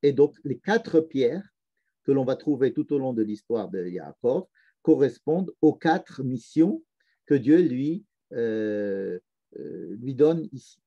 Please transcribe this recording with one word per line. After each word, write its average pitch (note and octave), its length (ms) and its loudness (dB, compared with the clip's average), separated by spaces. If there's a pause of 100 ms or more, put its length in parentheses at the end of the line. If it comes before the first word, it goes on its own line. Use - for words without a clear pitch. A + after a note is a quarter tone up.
et C#3+ 80 4
donc, C#3+ 320 4
les C3+ 140 0
quatre G#3 420 2
pierres D#3 480 -2 (560)
que C#3 80 2
l'on C3+ 140 2
va C3 100 0
trouver C3 380 0
tout D3 180 -4
au C#3+ 60 0
long C3 160 -4
de A2+ 80 0
l'histoire G#2 480 -4
de F2+ 160 -6
Yaakov F2+ 580 -4 (380)
correspondent D#3 680 2 (120)
aux D3+ 100 6
quatre - 500 -2
missions D#3 600 0 (420)
que - 80 0
Dieu C#3+ 300 4
lui, D3 420 -2 (300)
euh, G#2 840 -4 (400)
euh, F2+ 400 -12
lui B2+ 160 -8
donne D#3 380 2
ici. - 340 -20